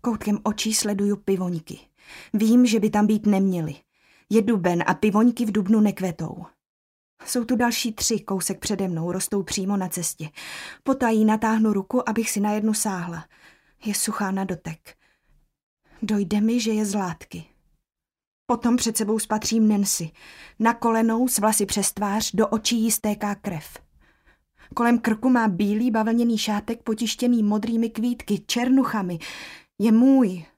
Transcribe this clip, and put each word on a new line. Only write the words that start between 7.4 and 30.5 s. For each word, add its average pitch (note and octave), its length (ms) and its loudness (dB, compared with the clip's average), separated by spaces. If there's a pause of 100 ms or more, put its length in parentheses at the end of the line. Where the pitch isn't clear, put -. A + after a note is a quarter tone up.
tu B3 120 0
další A#3 360 0
tři A3 280 -2
kousek F#3+ 380 -4
přede G3+ 300 -2
mnou, E3+ 240 -4
rostou F#3+ 300 -2
přímo F#3+ 340 -2
na F#3 120 -2
cestě. D#3+ 420 -8 (520)
Potají A#3 420 2
natáhnu A3 480 2
ruku, G3+ 360 -2
abych A3 220 -2
si G#3 100 -4
na G#3 120 0
jednu G#3+ 220 0
sáhla. F3 540 -6 (560)
Je G#3+ 100 -4
suchá G3+ 360 -4
na F#3+ 140 -2
dotek. E3 520 -12 (1040)
Dojde G#3 380 -2
mi, A3+ 200 2
že A3 120 -2
je G#3+ 140 0
z G3 80 -4
látky. E3+ 500 -6 (1000)
Potom A#3+ 300 0
před A3+ 200 -2
sebou A3 220 0
spatřím G#3+ 500 0
Nancy. G3 420 0 (480)
Na A3+ 160 2
kolenou, A3+ 540 2
s - 100 -2
vlasy G#3+ 280 2
přes G3 260 -2
tvář, G#3 420 -4
do G3+ 140 2
očí A3+ 340 -2
jí A3+ 80 2
stéká G#3 440 -2
krev. F3+ 440 -10 (960)
Kolem A#3 240 2
krku A3 300 0
má A#3+ 200 4
bílý G#3 420 0
bavlněný A3+ 480 2
šátek G#3+ 440 -4
potištěný A#3 600 0
modrými A3 480 0
kvítky, A3+ 560 -4
černuchami. A#3+ 720 0 (600)
Je A3 140 4
můj. A3+ 520 4 (140)